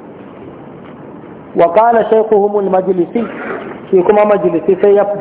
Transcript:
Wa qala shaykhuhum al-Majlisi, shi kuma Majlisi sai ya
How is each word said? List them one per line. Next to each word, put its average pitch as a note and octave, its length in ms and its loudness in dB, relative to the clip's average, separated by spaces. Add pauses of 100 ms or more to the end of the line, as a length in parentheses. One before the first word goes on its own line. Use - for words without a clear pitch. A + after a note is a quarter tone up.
(1600)
Wa E3+ 160 2
qala A3+ 380 4
shaykhuhum G#3 480 2 (100)
al-Majlisi, F#3 560 -2 (680)
shi F#3 120 4
kuma G#3 220 2
Majlisi F#3 580 0
sai G3+ 120 4
ya G3+ 100 2 (160)